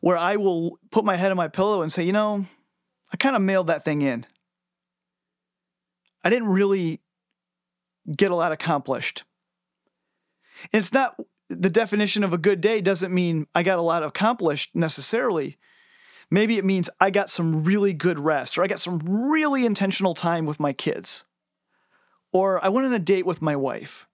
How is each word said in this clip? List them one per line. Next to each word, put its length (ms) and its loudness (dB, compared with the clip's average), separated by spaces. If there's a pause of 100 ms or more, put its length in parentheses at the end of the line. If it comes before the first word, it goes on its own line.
where 160 2
I 200 0
will 420 0 (120)
put 140 2
my 120 0
head 140 2
on 60 0
my 120 -2
pillow 340 0
and 100 -2
say, 100 -2
"You 100 0
know, 340 0 (680)
I 40 -10
kinda 220 0
mailed 280 2
that 180 -2
thing 180 0
in. 240 -4 (2000)
I 80 2
didn't 180 2
really 520 0 (1120)
get 160 4
a 60 0
lot 160 0
accomplished." 680 -4 (1500)
And 80 4
it's 140 -2
not, 260 0 (300)
the 180 0
definition 560 2
of 80 0
a 60 0
good 240 2
day 180 2
doesn't 320 0
mean 420 0
I 80 2
got 160 2
a 40 0
lot 200 0
accomplished 720 -2
necessarily. 840 0 (720)
Maybe 260 2
it 80 -2
means 240 2 (120)
I 100 6
got 180 0
some 360 -2
really 280 2
good 260 -2
rest, 380 -2
or 80 2
I 20 -2
got 120 -4
some 260 -2
really 640 0
intentional 480 0
time 320 -2
with 120 -6
my 140 0
kids, 520 -4 (1080)
or 320 0
I 60 2
went 160 0
on 80 0
a 40 0
date 280 0
with 160 -4
my 140 0
wife 580 -8